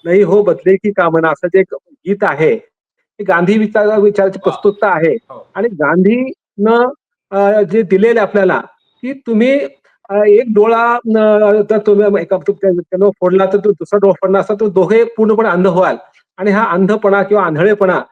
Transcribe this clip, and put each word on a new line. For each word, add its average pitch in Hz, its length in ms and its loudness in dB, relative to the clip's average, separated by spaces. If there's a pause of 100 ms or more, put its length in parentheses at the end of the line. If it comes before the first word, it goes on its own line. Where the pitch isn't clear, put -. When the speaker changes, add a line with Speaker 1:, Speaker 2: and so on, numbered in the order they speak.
Speaker 1:
"नहीं 185 220 2
हो 202 160 2
बदले 190 340 0
की 202 160 -4
कामना" 165 360 0
असं 156 180 -4
जे 185 140 0
एक - 140 -4 (140)
गीत 202 340 -6
आहे, 147 360 -2 (600)
ते 208 60 -10
गांधी 180 340 0
विचारा-, 214 420 0
विचाराची 196 380 0
Speaker 2:
वा. 190 120 -2
Speaker 1:
प्रस्तुतता 202 380 -2
आहे. 165 260 0
Speaker 2:
हो. 123 400 -14
Speaker 1:
आणि 208 140 -4
गांधीनं, 214 1200 -2 (400)
अ, 202 320 0
जे 202 200 -2
दिलेलं 214 380 2
आपल्याला, 185 400 0 (420)
की 254 100 -8
तुम्ही, 262 480 0 (480)
अ, 196 60 -10
एक 208 400 2
डोळा, 226 400 2
अ, 214 580 2 (180)
जर 220 160 2
तुम्ही 202 360 2
एका 185 140 -4
तुमच्या, 190 340 -2
त्यानं 185 400 -2
फोडला, 185 360 0
तर 196 100 -2
तो 202 140 0
दुसरा 180 280 -4
डोळा 196 140 2
फोडला 190 260 0
असता, 214 160 -2
तर 214 140 -2
दोघे 190 360 2
पूर्णपणे 220 440 0
अंध 180 180 0
व्हाल. 175 300 0 (400)
आणि 196 140 -4
हा 214 140 0
अंधपणा 196 580 0
किंवा 196 220 0
आंधळेपणा 180 680 0